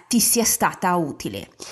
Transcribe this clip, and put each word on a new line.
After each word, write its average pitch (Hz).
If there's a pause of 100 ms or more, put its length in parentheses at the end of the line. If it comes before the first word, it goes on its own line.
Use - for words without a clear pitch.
ti 233
sia 226
stata 180
utile. 135 (220)